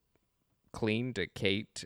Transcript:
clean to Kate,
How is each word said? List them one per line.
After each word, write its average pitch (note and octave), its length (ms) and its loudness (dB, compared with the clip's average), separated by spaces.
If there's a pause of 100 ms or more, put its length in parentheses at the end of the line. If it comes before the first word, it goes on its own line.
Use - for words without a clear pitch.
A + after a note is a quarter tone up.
(720)
clean A#2 420 0
to F2 140 -2
Kate, - 580 0